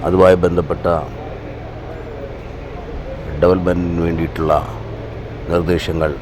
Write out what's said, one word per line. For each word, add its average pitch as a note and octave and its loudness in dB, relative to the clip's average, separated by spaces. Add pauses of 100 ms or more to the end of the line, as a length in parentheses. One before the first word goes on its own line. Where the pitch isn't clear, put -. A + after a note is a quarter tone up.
അതുമായി F#2 8
ബന്ധപ്പെട്ട E2+ 2 (2500)
ഡെവലപ്മെൻറ്റിന് F2 2
വേണ്ടിയിട്ടുള്ള D#2+ 0 (1000)
നിർദ്ദേശങ്ങൾ E2 0